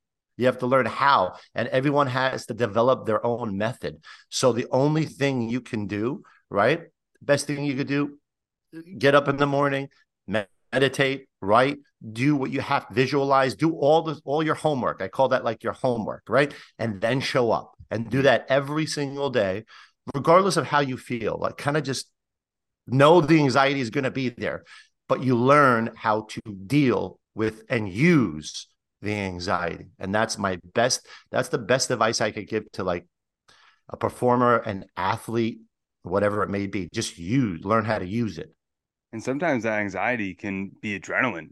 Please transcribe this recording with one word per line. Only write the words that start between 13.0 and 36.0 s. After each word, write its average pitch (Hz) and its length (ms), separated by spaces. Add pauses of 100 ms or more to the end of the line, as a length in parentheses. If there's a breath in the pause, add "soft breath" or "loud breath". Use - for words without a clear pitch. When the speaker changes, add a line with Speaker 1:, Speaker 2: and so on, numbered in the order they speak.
Speaker 1:
do 160 220
all 156 260
the, 151 220
all 151 180
your 156 140
homework. 117 440
I 95 80
call 131 200
that, 123 160
like, 113 180
your 107 100
homework, 117 560
right? 139 240 (260 loud breath)
And 107 220
then 120 200
show 120 320
up - 240 (140)
and 110 200
do 131 120
that 127 260
every 143 380
single 139 440
day, 107 340 (500 loud breath)
regardless 170 420
of 139 100
how 147 140
you 131 160
feel. 107 440
Like, - 160
kinda 147 240
just 131 300 (760)
know 143 320
the 156 180
anxiety 139 420
is 113 100
gonna 131 200
be 123 200
there, 90 340 (440 loud breath)
but 135 140
you 127 140
learn 123 580
how 110 280
to - 180 (260)
deal 104 540 (140)
with 110 340
and 110 200
use 104 800 (340)
the 104 140
anxiety. 87 720 (120)
And 95 160
that's 110 220
my 95 220 (160)
best, 120 320 (240 loud breath)
that's - 200
the 147 80
best 127 320
advice 113 300
I 110 120
could 98 160
give 110 240
to, 101 120
like, 90 220 (800 soft breath)
a - 80
performer, 123 600
an 104 300 (100)
athlete, 113 640 (420)